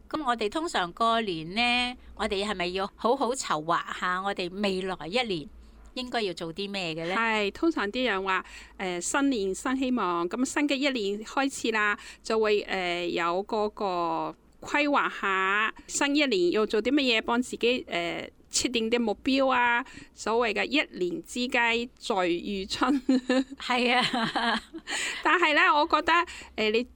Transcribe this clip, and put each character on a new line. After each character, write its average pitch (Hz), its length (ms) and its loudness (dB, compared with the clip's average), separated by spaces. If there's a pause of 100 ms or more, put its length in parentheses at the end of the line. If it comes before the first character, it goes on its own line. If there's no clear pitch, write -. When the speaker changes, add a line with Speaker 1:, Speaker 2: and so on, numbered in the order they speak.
Speaker 1:
噉 311 160 -6
我 240 120 2
哋 220 140 -2
通 330 180 -4
常 185 240 -2
過 226 300 2
年 170 320 -6
呢， 247 420 0 (180)
我 214 140 -4
哋 202 180 0
係 214 80 -2
咪 180 140 -2
要 190 260 -2
好 240 220 2
好 247 160 0
籌 156 320 -4
劃 165 160 2 (180)
下 180 220 -2
我 196 120 -2
哋 190 160 -4 (140)
未 190 200 0
來 190 120 -4 (140)
一 196 180 -2
年 165 220 -4 (460)
應 247 140 -8
該 240 140 -2
要 185 100 -2
做 165 220 -8
啲 196 160 -6
咩 180 240 -4
嘅 165 140 -6
呢？ 185 80 -2
Speaker 2:
係， 220 340 2
通 330 180 0
常 220 220 0
啲 254 180 -2
人 190 140 0
話， 190 220 0 (320)
呃， 180 240 -4
新 277 300 2
年 196 220 0
新 262 240 -2
希 262 140 0
望， 180 380 0
噉 247 160 0
新 294 240 0
嘅 285 80 2
一 277 140 0
年 208 340 -4
開 269 280 0
始 226 200 -2
啦， 208 260 2 (240)
就 220 160 0
會， 214 300 4
呃， 175 400 -2
有 175 380 0
嗰 214 240 0
個 165 640 -2 (240)
規 294 280 0
劃 202 220 2 (100)
下 196 540 0 (140)
新 285 260 0
一 294 120 4
年 185 260 2
要 214 120 2
做 214 160 0
啲 247 120 0
乜 262 260 4
嘢， 220 40 0
幫 233 200 0
自 - 140 -6
己， 247 320 0
呃， 170 420 -6 (220)
設 - 180 0
定 226 180 0
啲 240 120 2
目 214 240 0
標 269 260 4
啊， 240 340 2 (300)
所 233 320 0
謂 214 60 0
嘅 196 140 0
一 - 320 0
年 175 260 -2
之 - 240 -6
計 233 400 2 (100)
在 190 300 0
於 185 360 -2
春。 262 380 0 (240)
<laughs> 262 320 0
Speaker 1:
係 240 340 2
啊。 233 720 0
<laughs> - 0 - (600)
Speaker 2:
但 320 160 6
係 320 160 4
呢， 330 60 6 (120)
我 294 140 6
覺 302 140 4
得， 311 100 2 (420)
呃， 220 160 0
你 233 260 2